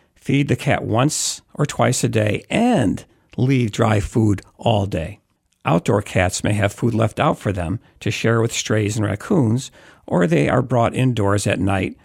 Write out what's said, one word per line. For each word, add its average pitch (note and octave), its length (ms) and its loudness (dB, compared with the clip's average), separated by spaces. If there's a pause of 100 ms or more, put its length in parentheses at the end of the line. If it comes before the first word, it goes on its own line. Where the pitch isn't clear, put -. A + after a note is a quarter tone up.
(140)
Feed C#3+ 340 0
the A#2+ 80 2
cat - 280 0
once A2+ 560 -2 (140)
or D3 100 0
twice B2 400 0
a B2 40 0
day G#2+ 420 -2
and G3+ 560 0 (320)
leave B2 340 2
dry G#2+ 280 2
food G#2 420 0 (160)
all G#2+ 260 2
day. F#2+ 340 -6 (460)
Outdoor B2 380 2
cats - 420 -2
may G#2 80 0
have G2+ 220 0
food A#2 180 -2
left A2 260 0
out - 200 0
for G#2+ 140 -4
them F#2 280 -4 (200)
to A#2 100 -4
share A2+ 320 0
with A#2+ 100 0
strays G#2+ 460 -2
and G2+ 80 0
raccoons, A#2+ 640 0 (360)
or F3 200 0
they D#3 200 2
are C3 140 2
brought A#2+ 340 0
indoors G#2+ 520 0
at G#2 120 0
night F#2+ 460 -2